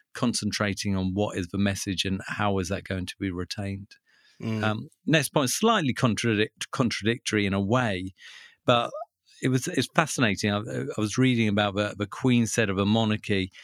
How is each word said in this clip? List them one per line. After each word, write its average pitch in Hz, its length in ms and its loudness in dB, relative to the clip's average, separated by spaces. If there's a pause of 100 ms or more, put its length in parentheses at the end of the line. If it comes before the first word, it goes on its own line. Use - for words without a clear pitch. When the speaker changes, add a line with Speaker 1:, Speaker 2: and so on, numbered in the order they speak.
(140)
Speaker 1:
concentrating 104 840 -2
on 95 200 0
what 104 220 0
is 92 100 -4
the 98 100 -6
message 98 480 0
and 95 220 -2
how 101 320 -2
is 87 100 -4
that 92 140 -4
going 92 240 -6
to - 120 -12
be 98 120 -2
retained. 98 560 -8 (520)
Speaker 2:
Mm. 110 240 -4
Speaker 1:
Um, 110 260 -2 (180)
next 143 220 2
point, 135 200 2
slightly 208 420 2
contradict-, 110 800 0
contradictory 110 760 0
in 95 60 2
a 98 80 2
way, 98 520 0 (520)
but 117 260 2 (500)
it 139 60 0
was, 131 200 2
it's 170 280 0
fascinating. 110 560 2
I, 104 80 2
I 123 420 -6
was 107 160 0
reading 123 300 4
about 104 280 2
the, 104 220 -2
the 101 80 -2
Queen 120 400 2
said 107 240 2
of 95 80 0
a 101 80 2
monarchy, 107 680 0 (120)